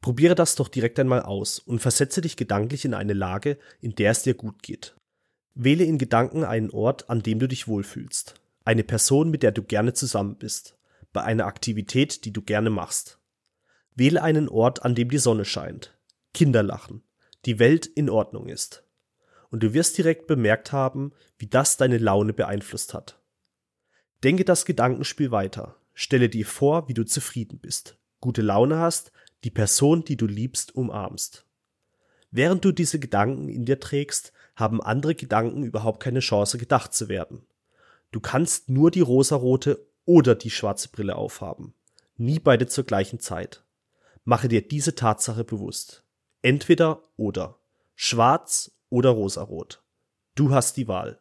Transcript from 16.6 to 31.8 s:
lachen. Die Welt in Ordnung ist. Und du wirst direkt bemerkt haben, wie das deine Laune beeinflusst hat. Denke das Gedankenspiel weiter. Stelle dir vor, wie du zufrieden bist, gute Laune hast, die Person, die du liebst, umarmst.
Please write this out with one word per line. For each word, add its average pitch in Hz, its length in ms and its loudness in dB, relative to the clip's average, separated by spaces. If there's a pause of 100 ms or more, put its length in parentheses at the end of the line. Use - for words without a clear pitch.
lachen. 101 400 -6 (420)
Die 113 140 -2
Welt 147 280 6
in 147 220 -4
Ordnung 107 400 -2
ist. - 360 -12 (680)
Und 113 120 -4
du 110 120 2
wirst 170 240 0
direkt 160 280 2
bemerkt 113 460 2
haben, 135 400 -2 (240)
wie 107 120 -12
das 131 280 2
deine 127 220 4
Laune 107 340 2
beeinflusst - 640 -6
hat. - 260 -16 (1040)
Denke 139 220 4
das - 180 4
Gedankenspiel 131 680 -2
weiter. 98 440 -4 (160)
Stelle 123 380 2
dir 110 160 -4
vor, 147 420 0
wie 123 60 -6
du 113 100 0
zufrieden - 540 -6
bist, - 400 -12 (240)
gute 117 180 -2
Laune 110 380 4
hast, 165 340 -2 (320)
die 110 60 -4
Person, 143 520 2
die 147 140 -4
du 113 80 -2
liebst, 107 500 -6
umarmst. 104 680 -8 (840)